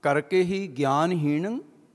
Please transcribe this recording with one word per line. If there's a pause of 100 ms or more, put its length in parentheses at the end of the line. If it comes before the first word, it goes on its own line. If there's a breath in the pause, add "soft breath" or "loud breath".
ਕਰਕੇ
ਹੀ
ਗਿਆਨਹੀਣ (360)